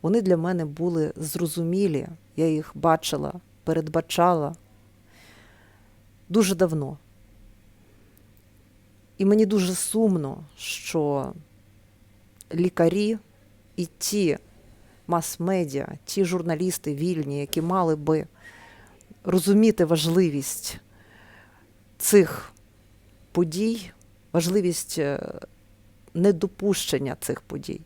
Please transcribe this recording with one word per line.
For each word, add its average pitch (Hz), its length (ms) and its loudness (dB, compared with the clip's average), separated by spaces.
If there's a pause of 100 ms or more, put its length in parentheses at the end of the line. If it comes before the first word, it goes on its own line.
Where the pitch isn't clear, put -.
вони 214 180 2
для 185 140 4
мене 170 280 0
були 160 520 -2
зрозумілі, 165 920 -2 (280)
я 160 120 2
їх 156 260 -2
бачила, 147 580 0 (320)
передбачала 160 880 0 (1700)
дуже 196 260 2
давно. 156 440 0 (2250)
І 196 60 0
мені 208 220 6
дуже 185 280 2
сумно, 175 680 0 (120)
що 143 760 -4 (1200)
лікарі 180 640 2 (580)
і 175 120 -4 (100)
ті 196 400 0 (680)
мас-медіа, 165 1000 -2
ті 196 200 0
журналісти 170 680 -2
вільні, 147 460 -2
які 143 220 -4
мали 170 340 0
би 156 300 -2 (1000)
розуміти 202 600 4
важливість 160 960 0 (1160)
цих - 540 4 (800)
подій, 185 580 -2 (420)
важливість, 175 640 0
е, - 420 -4 (720)
недопущення 170 1080 0
цих - 200 -6
подій - 460 -10